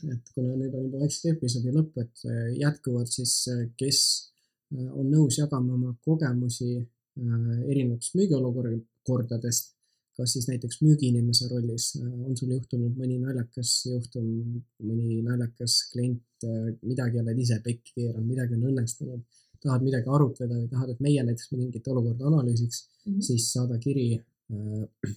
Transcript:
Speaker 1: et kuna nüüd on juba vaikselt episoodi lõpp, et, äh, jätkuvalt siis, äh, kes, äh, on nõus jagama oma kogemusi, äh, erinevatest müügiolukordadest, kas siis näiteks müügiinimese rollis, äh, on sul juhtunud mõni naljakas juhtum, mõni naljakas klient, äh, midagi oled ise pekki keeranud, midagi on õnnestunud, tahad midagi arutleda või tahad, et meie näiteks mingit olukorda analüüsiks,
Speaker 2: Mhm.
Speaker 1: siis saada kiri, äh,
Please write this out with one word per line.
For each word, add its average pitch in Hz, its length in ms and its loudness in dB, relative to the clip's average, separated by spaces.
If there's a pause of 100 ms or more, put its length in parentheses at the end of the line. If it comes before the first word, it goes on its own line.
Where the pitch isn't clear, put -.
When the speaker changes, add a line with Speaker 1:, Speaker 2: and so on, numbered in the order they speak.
Speaker 1:
et 123 260 -8
kuna 127 260 -2
nüüd 131 180 -2
on 131 140 -4
juba 135 100 -6
vaikselt 156 380 0
episoodi 123 340 0
lõpp, 156 280 2
et, - 260 -8
äh, 117 300 -2
jätkuvalt 135 520 0
siis, 123 280 -2 (100)
äh, 123 160 -2 (140)
kes, 135 260 0 (720)
äh, 127 180 -6
on 135 180 -2
nõus 143 320 6
jagama 131 360 0
oma 123 240 0
kogemusi, 123 760 0
äh, 117 840 -2
erinevatest 127 560 0 (540)
müügiolukordadest, 117 1000 -2 (460)
kas 123 140 -2
siis 123 160 -2
näiteks 120 320 -4
müügiinimese 123 680 4
rollis, 117 460 -2
äh, 123 260 -6
on 131 160 -2
sul 127 140 -2
juhtunud 120 460 0
mõni 127 240 -2
naljakas 123 520 -4 (100)
juhtum, 120 460 -4 (500)
mõni 113 440 -2
naljakas 120 560 -2 (100)
klient, 123 340 -2 (180)
äh, 113 300 -2 (100)
midagi 120 400 0
oled 117 180 0
ise 120 240 2
pekki 120 320 -6
keeranud, 113 320 -2
midagi 123 280 -2
on 113 80 0
õnnestunud, 127 600 -2 (360)
tahad 131 240 0
midagi 131 260 0
arutleda 131 460 2
või 117 160 -2
tahad, 127 200 -2
et 120 100 -6
meie 139 220 4
näiteks 117 300 -2
mingit 123 360 -4
olukorda 120 380 0
analüüsiks, 120 600 2 (140)
Speaker 2:
Mhm. 196 200 -2
Speaker 1:
siis - 320 0
saada 123 260 0
kiri, 123 360 2
äh, 107 1040 -6